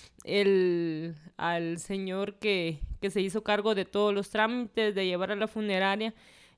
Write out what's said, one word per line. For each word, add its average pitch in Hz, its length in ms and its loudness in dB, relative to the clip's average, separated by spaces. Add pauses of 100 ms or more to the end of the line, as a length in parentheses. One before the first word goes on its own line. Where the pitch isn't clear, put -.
(240)
el, 175 920 2 (220)
al 170 420 -2
señor 196 560 -4
que, 175 440 0 (220)
que 196 80 -2
se 196 120 0
hizo 190 220 -2
cargo 208 320 2
de 190 100 0
todos 208 280 2
los 202 160 -2
trámites, 220 680 0
de 190 100 0
llevar 185 260 -2
a 208 40 -2
la 214 120 -2
funeraria. 208 680 -2 (440)